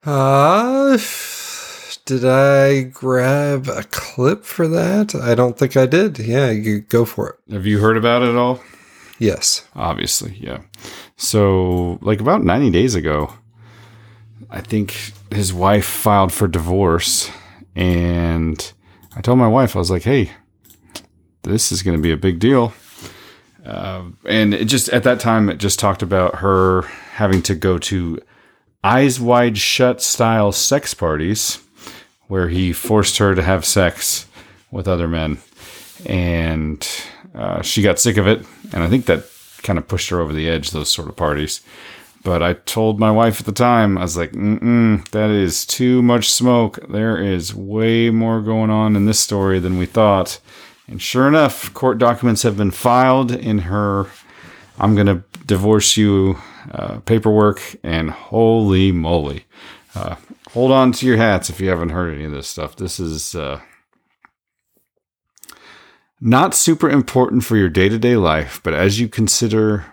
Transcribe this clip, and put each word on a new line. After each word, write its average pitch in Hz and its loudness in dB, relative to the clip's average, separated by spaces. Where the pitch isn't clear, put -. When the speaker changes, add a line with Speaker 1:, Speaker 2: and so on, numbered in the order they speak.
Speaker 1:
Uh, 180 2
did 127 -2
I 139 4
grab 131 -2
a - -8
clip - -2
for - -2
that? 175 0
I 120 0
don't 120 2
think 135 0
I 131 6
did. 160 0
Yeah, 120 0
you 107 -2
go 117 2
for - -8
it. - -16
Speaker 2:
Have 95 -6
you 104 2
heard 110 4
about 120 2
it 123 2
at 117 0
all? 123 0
Speaker 1:
Yes. - -2
Speaker 2:
Obviously, - -6
yeah. 64 -12
So, 92 0
like, 104 0
about 160 0
ninety 113 2
days 101 2
ago, 76 -2
I 107 -12
think - -6
his 98 -2
wife 98 2
filed 98 2
for 98 0
divorce, 85 0
and 85 0
I - -10
told 123 2
my 123 6
wife, 117 2
I 95 0
was 87 -2
like, 87 -2
"Hey, 120 0
this 104 -2
is 90 -4
gonna 90 0
be 82 2
a 78 0
big 90 0
deal." 117 2
Uh, 92 -10
and 104 2
it 110 0
just, 123 0
at 120 0
that 123 2
time, 110 2
it 101 -4
just 101 -2
talked 98 0
about 92 0
her 95 2
having 95 0
to 95 -2
go 90 0
to 87 -4
Eyes 127 2
Wide 120 2
Shut 123 0
style 113 2
sex - -2
parties 82 -2
where 92 0
he 90 0
forced - 0
her 101 4
to 90 2
have 87 0
sex - -2
with 98 -6
other 85 -2
men. 80 -4
And, 82 -2
uh, - -6
she 101 -2
got 98 2
sick 107 2
of 98 2
it. - 2
And 90 -2
I 82 0
think 123 2
that 80 2
kind 85 -2
of - -10
pushed - -6
her 90 -2
over 78 -2
the 78 -4
edge, 80 -4
those 76 -6
sort 78 -4
of 78 -14
parties. 76 -2
But 87 0
I 87 0
told 110 -2
my 107 4
wife 113 2
at - -12
the 104 -6
time, 117 2
I 90 -4
was 85 -6
like, 85 -6
"Mm-mm, 110 2
that 107 0
is 98 0
too 127 2
much 120 2
smoke. 120 2
There 107 -2
is 95 -4
way 110 0
more 113 0
going 110 0
on 107 2
in 101 2
this 110 2
story 95 0
than 92 -2
we 90 0
thought." 101 2
And 95 -12
sure 131 0
enough, 151 0
court 127 0
documents 117 2
have 104 0
been 101 0
filed 127 2
in 110 -2
her 98 -2
"I'm 104 4
gonna 101 2
divorce 104 2
you," 98 2
uh, - -10
paperwork, 107 2
and 80 -4
holy 107 2
moly. 80 -2
Uh, 87 -8
hold 127 2
on 131 4
to 127 -6
your 120 4
hats 107 2
if 87 -10
you 95 0
haven't 85 -2
heard 85 -4
any 73 -10
of 76 -10
this 69 -10
stuff. - -12
This 92 -10
is, 80 -8
uh, 71 -8
not 127 2
super 160 2
important 127 0
for 113 -2
your 98 2
day-to-day 107 2
life, 78 0
but 82 -2
as 98 2
you 117 -2
consider 107 0